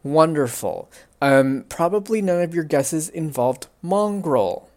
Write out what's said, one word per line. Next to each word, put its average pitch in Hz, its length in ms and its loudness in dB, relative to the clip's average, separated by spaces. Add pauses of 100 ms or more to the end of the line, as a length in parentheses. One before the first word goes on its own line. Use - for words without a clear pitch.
Wonderful. 143 880 0 (320)
Um, 135 480 4
probably 208 500 -2
none 180 220 0
of 170 120 -4
your 170 100 -2
guesses 151 440 -2
involved 135 600 -2 (120)
mongrel. 175 960 -2